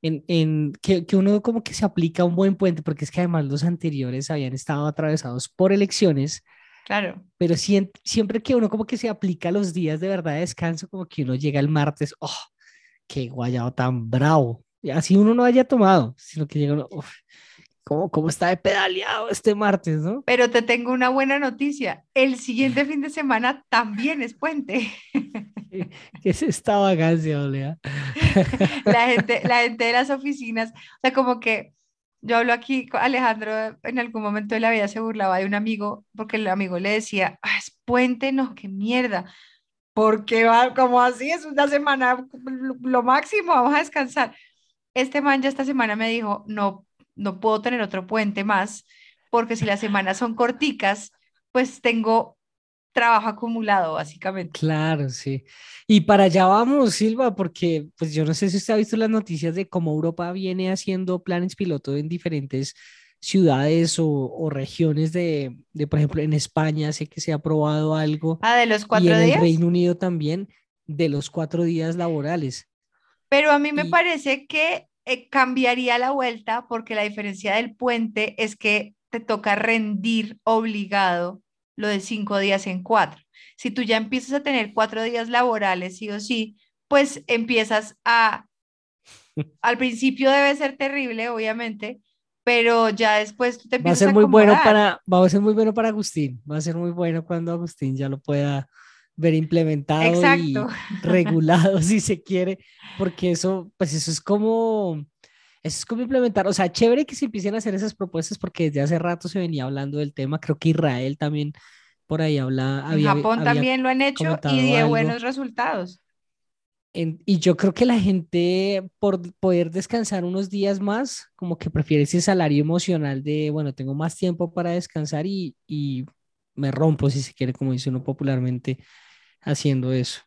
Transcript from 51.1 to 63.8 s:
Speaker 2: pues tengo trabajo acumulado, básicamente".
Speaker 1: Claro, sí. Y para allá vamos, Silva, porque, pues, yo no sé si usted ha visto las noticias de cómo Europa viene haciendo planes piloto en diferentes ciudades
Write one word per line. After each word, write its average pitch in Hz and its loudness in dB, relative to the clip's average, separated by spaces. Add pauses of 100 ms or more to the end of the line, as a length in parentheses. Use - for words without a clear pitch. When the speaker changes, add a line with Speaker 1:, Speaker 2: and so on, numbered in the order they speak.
Speaker 2:
pues 254 -2
tengo 226 0 (540)
trabajo 226 2
acumulado, 208 0
básicamente". 160 -8
Speaker 1:
Claro, 156 0
sí. 135 -8 (420)
Y 208 6
para 202 8
allá 185 6
vamos, 240 4
Silva, 226 0
porque, 170 -2 (100)
pues, 156 -4
yo 156 2
no 160 0
sé 196 0
si 180 0
usted 202 -2
ha 214 4
visto 220 0
las 220 0
noticias 165 -2
de 190 -6
cómo 165 -2
Europa 165 -2
viene 185 -4
haciendo 185 -4
planes 180 -4
piloto 147 -4
en 151 -4
diferentes 139 -6 (460)
ciudades 160 2